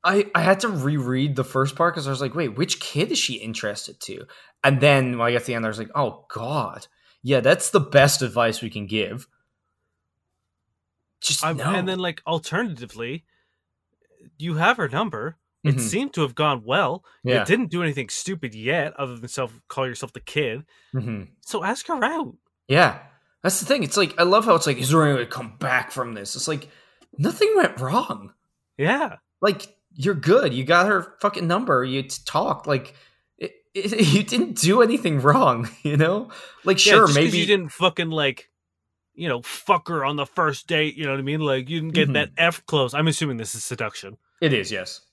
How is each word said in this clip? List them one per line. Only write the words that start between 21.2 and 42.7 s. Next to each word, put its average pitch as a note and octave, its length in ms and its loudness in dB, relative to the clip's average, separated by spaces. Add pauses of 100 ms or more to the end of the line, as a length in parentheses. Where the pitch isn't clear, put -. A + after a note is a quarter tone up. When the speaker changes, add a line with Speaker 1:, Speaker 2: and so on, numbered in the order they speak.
Speaker 2:
So - 240 -8
ask A3 240 -4
her C4+ 160 -2
out. D4+ 320 -6 (320)
Speaker 1:
Yeah. C#3+ 300 4 (440)
That's F#3+ 160 0
the - 80 -4
thing. C4+ 160 2
It's D3 140 -4
like, F#3 240 0
I - 40 6
love G#3 200 4
how A3 100 6
it's E3 120 2
like, C#3 100 2
"Is B2+ 140 -2
there D#3+ 140 6
any C#3+ 100 4
way B2+ 100 0
to - 60 -8
come A#2 280 -12
back B2+ 320 -2
from A#2+ 240 -6
this?" G2+ 220 -10
It's B2+ 100 -6
like, D3+ 220 -6 (500)
nothing G4+ 380 2
went E3+ 240 2
wrong. B2+ 520 -4 (460)
Speaker 2:
Yeah. A#3+ 380 0 (240)
Speaker 1:
Like, - 340 -2 (200)
you're F3+ 200 -2
good. E3+ 380 2
You B2+ 120 -4
got F3 220 4
her G3 340 -2
fucking G3+ 280 -2
number. F3 340 2
You C3 200 -2
t-, - 240 -10
talked. D#3 400 -2
Like, C#3 280 -2 (440)
it, - 160 -10 (200)
it, G3+ 320 2
<laughs> C#3+ 60 4
you G3+ 100 4
didn't B3 360 -2
do G#3 240 6
anything F3 380 2
wrong, B2+ 560 4
<laughs> - 60 -20
you D3 140 0
know? F#3 340 2 (340)
Like, F#3 200 4
Speaker 2:
Yeah, G#3 80 8
Speaker 1:
sure, G#3 140 10
Speaker 2:
just C#3+ 100 4
'cause D3+ 80 6
Speaker 1:
maybe G3+ 140 0
Speaker 2:
you - 80 0
didn't F#3+ 240 2
fucking, F3 400 -2
like, D3 400 -2 (640)
you E3 140 -6
know, B2 140 -2
fuck - 460 0
her D#3 160 -2
on D3 120 -2
the C#3+ 100 -4
first D#3 400 -2
date, D3+ 300 -2
you D3+ 100 -8
know C3+ 60 -2
what C#3 80 -4
I - 20 -6
mean? D3 180 -2
Like, C3+ 300 -2
you E3 100 -2
didn't D#3 140 -8
get D#3 140 4
Speaker 1:
Mm-hmm. C#3 60 0
Speaker 2:
that D3 220 0
F E3+ 300 0
close. C3 260 0